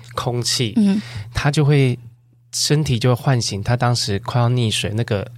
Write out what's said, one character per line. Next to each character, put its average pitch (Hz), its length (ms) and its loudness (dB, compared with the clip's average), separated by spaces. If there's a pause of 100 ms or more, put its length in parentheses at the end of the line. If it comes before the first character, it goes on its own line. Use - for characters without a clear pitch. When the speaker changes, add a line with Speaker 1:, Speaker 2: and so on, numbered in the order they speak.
(160)
Speaker 1:
空 120 260 -4
气， 117 360 -2
Speaker 2:
嗯。 202 240 4 (320)
Speaker 1:
他 - 180 0
就 151 120 2
会， 135 340 4 (540)
身 151 320 0
体 135 140 0
就 123 180 2
会 - 60 -2
唤 131 180 2
醒 101 240 -4
他 123 140 0
当 120 180 2
时 101 240 -2
快 - 220 -2
要 120 80 2
溺 120 220 0
水 104 240 -2
那 117 80 0
个 107 220 -2 (120)